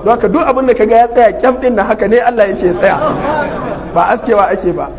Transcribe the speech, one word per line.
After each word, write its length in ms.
Don 100
haka 140
duk 180
abin 220
da 60
ka 120
ga 120
ya 100
tsaya 260
kyam 240
ɗin 180
na 80
haka 240
ne 120
Allah 300
ya 60
ce 120
ya 60
tsaya. 240
Ba 200
askewa 380
ake 220
ba. 240